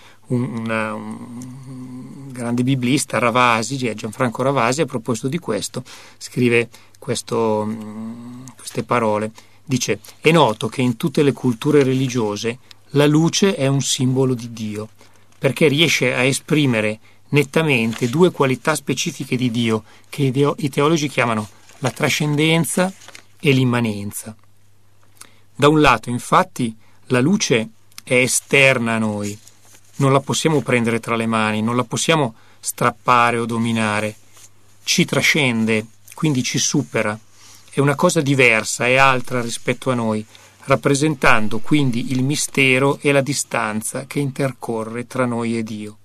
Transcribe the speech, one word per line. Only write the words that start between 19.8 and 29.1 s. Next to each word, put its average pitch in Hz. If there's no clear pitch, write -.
che -
i 135
teo-, 143
i 143
teologi 147
chiamano 113
la 131
trascendenza 156
e 156
l'immanenza. 117
Da 143
un 151
lato, 123
infatti, 131
la 127
luce 135
è -
esterna 127
a 113
noi, 104